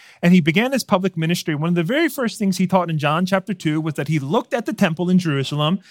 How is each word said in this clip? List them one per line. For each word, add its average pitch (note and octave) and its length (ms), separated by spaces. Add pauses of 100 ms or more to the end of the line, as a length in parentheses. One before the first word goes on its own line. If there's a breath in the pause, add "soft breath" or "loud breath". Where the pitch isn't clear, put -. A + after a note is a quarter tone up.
(220 loud breath)
and F3 100
he F3+ 100
began F#3+ 320
his B3+ 100
public F#3 340
ministry, E3 380
one D#3 140
of F3+ 60
the E3+ 80
very C#4+ 260
first A#3+ 280
things G3 200
he F#3 100
taught F3+ 220
in D#3 100
John D3+ 260
chapter F#3+ 280
two D#3 280
was D#3 140
that D3 140
he D#3 100
looked C#3+ 340
at A#3 140
the D4+ 60
temple F3+ 360
in F#3 80
Jerusalem D3+ 640 (120)